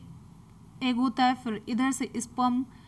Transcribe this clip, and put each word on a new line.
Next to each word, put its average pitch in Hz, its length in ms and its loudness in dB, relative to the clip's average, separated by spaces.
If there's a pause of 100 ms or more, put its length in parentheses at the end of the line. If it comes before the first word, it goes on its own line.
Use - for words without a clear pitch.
(840)
एग 254 140 2
होता 254 280 2
है, 254 100 4
फिर 226 340 -6
इधर 262 220 2
से 254 260 -4
स्पर्म, 247 480 0 (220)